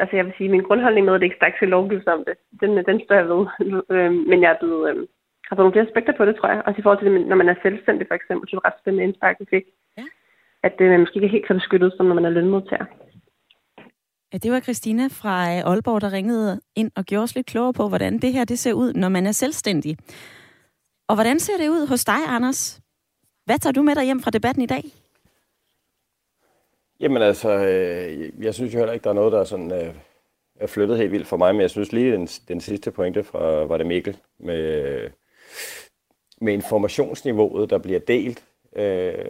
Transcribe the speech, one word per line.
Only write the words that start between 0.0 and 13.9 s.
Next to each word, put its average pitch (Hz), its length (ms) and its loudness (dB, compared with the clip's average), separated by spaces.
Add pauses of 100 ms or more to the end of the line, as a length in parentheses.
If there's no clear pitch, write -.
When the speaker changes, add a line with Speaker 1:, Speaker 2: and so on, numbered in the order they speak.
Speaker 1:
Altså, 196 140 -2
jeg 185 100 2
vil 190 120 -12
sige, 190 120 -2
min 190 180 2
grundholdning 214 380 4
med, 190 80 4
at 185 80 4
det 180 60 2
ikke - 140 -6
straks 175 140 2
skal 202 120 0
lovgives 185 400 0
om 165 200 0
det, 180 80 -6 (260)
den, 208 100 2 (180)
den 202 160 4
står 202 100 4
jeg 175 180 4
ved. 185 100 2 (240)
<laughs> 185 260 -4
Øh, 180 180 4 (180)
men 180 140 6
jeg 170 80 6
er 160 100 0
blevet, 165 280 -2
øh, - 180 -4 (400)
har 196 80 -8
fået 190 100 6
nogle 185 100 6
flere 220 120 4
aspekter 233 300 0
på 208 80 4
det, 214 100 4
tror - 140 0
jeg. 208 180 0
Også 208 120 -2
i 202 40 -4
forhold 202 160 6
til 202 120 2
det, 180 160 2
når 190 140 4
man 175 80 6
er 175 140 0
selvstændig, 196 440 0
for 170 80 -4
eksempel, - 340 -6
som 190 160 -6
ret - 160 0
spændende 190 260 0
indspark, 190 320 0
vi 196 60 -14 (100)
fik. 190 100 0 (320)
Speaker 2:
Ja. 240 80 -16 (580)
Speaker 1:
At, 190 160 0
øh, 185 100 6
man 180 100 6
måske 170 160 4
ikke 202 120 0
er 208 100 0
helt - 100 -4
så 202 60 2
beskyttet, 185 440 2
som 185 80 2
når 180 100 4
man 170 100 2
er 170 120 0
lønmodtager. 190 480 0 (1500)